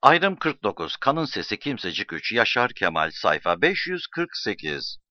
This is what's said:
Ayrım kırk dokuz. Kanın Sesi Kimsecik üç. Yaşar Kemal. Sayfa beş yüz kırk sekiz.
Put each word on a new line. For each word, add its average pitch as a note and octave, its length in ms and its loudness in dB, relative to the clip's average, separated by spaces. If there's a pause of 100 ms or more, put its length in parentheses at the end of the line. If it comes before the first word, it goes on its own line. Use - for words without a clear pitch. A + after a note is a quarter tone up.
Ayrım E3+ 280 4
kırk - 260 -4
dokuz. F2 340 -4
Kanın D#3 280 2
Sesi G#2 340 -4
Kimsecik G2 540 -6
üç. - 200 -6
Yaşar A#2+ 400 2
Kemal. D#2+ 400 0
Sayfa F2 500 0
beş F3 240 2
yüz F3+ 200 -6
kırk - 300 -6
sekiz. D2+ 640 -6 (120)